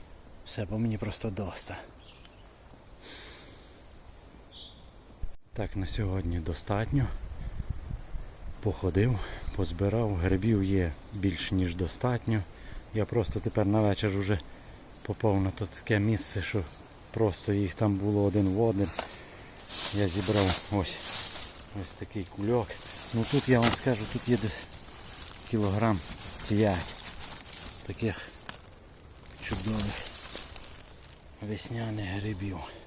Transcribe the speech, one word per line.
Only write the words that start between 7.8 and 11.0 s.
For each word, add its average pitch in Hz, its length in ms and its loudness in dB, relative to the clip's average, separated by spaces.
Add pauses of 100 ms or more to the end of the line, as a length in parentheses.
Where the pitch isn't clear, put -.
Походив, 98 580 2 (360)
позбирав, 98 600 2
грибів 95 480 4
є 95 280 4 (220)